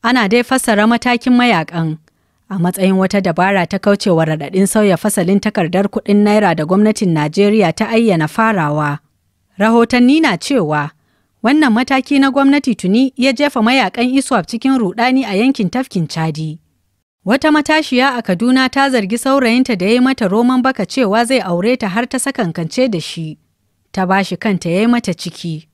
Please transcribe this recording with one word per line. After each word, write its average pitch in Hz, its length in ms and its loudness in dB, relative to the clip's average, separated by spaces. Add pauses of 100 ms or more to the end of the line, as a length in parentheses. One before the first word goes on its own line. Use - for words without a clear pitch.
Ana 233 280 2
dai 240 160 2
fassara 220 400 2
matakin 240 480 0
mayakan 170 640 0 (500)
a 190 100 -10
matsayin 185 360 0
wata 190 260 0
dabara 185 460 0
ta 196 160 -6
kaucewa 196 480 2
raɗaɗin 160 400 0
sauya 208 260 2
fasalin 196 460 0
takardar 190 480 -2
kuɗin 208 320 0
naira 208 320 2
da 156 100 -4
gwamnatin 202 460 2
Najeriya 175 640 2
ta 214 160 -4
ayyana 202 400 2
farawa. 151 680 0 (600)
Rahotanni 240 640 4
na 214 160 0
cewa 151 520 -2 (520)
wannan 277 320 4
mataki 269 480 0
na 277 80 2
gwamnati 277 480 2
tuni 233 400 0
ya 262 160 2
jefa 285 280 -2
mayakan 240 520 0
iswap 254 320 0
cikin 262 320 -2
rudani 240 480 0
a 202 80 -6
yankin 233 340 0
tafkin 196 380 -4
Chadi. 156 540 -6 (640)
Wata 277 260 0
matashiya 285 680 0
a 226 40 -8
Kaduna 247 460 0
ta 269 220 0
zargi 226 280 -2
saurayinta 254 600 0
da 180 80 -2
ya 214 60 2
yi 247 80 2
mata 254 280 0
roman 240 340 2
baka 262 240 -2
cewa 226 380 0
zai 247 160 0
aure 185 400 -2
ta 208 80 -4
har 220 180 -4
ta 254 140 -6
sakankance 185 720 -4
da 170 80 -4
shi. 156 380 -12 (540)
Ta 190 140 -2
ba 190 180 2
shi 180 120 -6
kanta 190 320 -4
ya 175 120 0
yi 226 60 2
mata 240 300 0
ciki. 160 580 -10